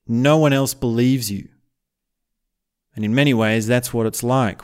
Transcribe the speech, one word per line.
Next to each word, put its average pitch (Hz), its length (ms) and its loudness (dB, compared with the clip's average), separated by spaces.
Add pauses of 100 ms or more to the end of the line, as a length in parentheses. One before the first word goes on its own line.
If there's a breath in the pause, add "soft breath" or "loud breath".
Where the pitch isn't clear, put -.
No 131 320 2
one 151 140 4
else 135 220 0
believes 123 560 0
you. 98 180 -10 (1500)
And 107 100 -6
in 110 100 -2
many 139 200 2
ways, 110 320 0
that's 123 260 -2
what 117 140 -2
it's - 160 -6
like 120 420 -2